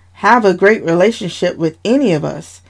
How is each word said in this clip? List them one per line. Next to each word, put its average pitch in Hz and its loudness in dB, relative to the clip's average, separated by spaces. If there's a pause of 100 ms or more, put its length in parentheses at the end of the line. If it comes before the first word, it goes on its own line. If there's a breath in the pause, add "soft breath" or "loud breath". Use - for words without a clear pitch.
(140)
have 220 2
a 190 4
great 196 2
relationship 180 -2
with 160 -4
any 240 0
of 151 -2
us, 147 -12